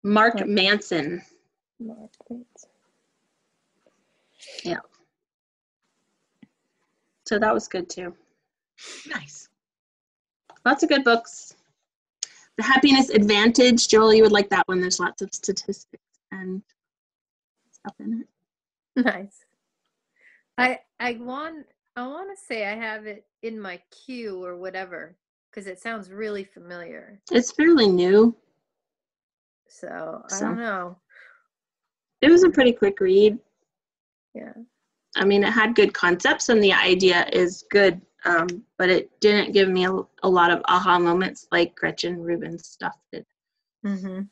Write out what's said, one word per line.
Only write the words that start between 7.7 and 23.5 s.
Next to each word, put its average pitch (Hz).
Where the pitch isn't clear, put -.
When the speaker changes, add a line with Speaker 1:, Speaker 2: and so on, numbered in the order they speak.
Speaker 1:
too. 180
Speaker 3:
Nice. -
Speaker 1:
Lots 277
of 320
good 277
books. -
The 220
Happiness 269
Advantage, 226
Joel, 220
you 220
would 214
like 202
that 185
one. 185
There's 180
lots -
of 190
statistics -
and 190
stuff -
in 226
it. 247
Speaker 2:
Nice. 196
I, 247
I 240
want, 277
I 247
wanna 370
say 220
I 208
have 220
it 208
in 226